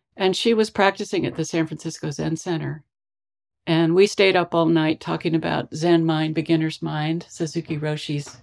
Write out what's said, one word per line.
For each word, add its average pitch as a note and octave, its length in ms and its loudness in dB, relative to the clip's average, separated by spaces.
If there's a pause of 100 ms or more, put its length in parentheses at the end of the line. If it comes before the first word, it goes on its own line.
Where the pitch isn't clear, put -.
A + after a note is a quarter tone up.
(160)
and F#3+ 200 2
she A#3 180 2
was G#3+ 160 2
practicing G3 560 0
at B2 100 -6
the D#3+ 80 -2
San E3 220 -2
Francisco D#3 440 -8
Zen D#3 260 -4
Center. D#3 480 -6 (840)
And E3 280 2
we G3 120 8
stayed G3 300 4
up F3 180 0
all E3 120 4
night D#3+ 340 2
talking E3 340 -4
about D#3+ 400 -2
Zen E3 300 4
mind, D#3 300 0
beginner's D#3+ 480 0
mind, D#3 460 -4
Suzuki D#3+ 500 -6
Roshi's D3+ 640 -6